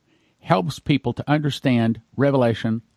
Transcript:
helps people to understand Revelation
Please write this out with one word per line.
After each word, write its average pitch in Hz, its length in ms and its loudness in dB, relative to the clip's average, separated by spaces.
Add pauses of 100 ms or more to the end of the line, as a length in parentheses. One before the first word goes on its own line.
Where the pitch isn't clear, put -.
(400)
helps 170 380 -2
people 131 360 -2
to - 160 -6
understand 127 720 0 (160)
Revelation 120 640 0 (140)